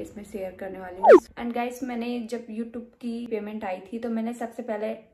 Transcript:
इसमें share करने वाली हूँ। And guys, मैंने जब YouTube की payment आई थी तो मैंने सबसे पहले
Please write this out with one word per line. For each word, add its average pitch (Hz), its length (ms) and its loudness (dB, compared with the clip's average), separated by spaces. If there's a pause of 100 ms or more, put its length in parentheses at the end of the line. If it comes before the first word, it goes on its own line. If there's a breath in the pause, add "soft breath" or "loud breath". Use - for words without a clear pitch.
इसमें 208 220 -12
share 190 360 -10
करने 190 200 -10
वाली 185 220 -12
हूँ। 554 180 12 (200)
And 240 160 -4
guys, 247 280 -4
मैंने 240 380 -4
जब 226 260 -8
YouTube 226 380 -8 (160)
की 233 260 -6
payment 214 380 -6
आई 185 140 -6 (120)
थी 226 80 -6
तो 233 100 -6
मैंने 226 240 -2
सबसे 233 300 -8
पहले 220 300 -4 (200)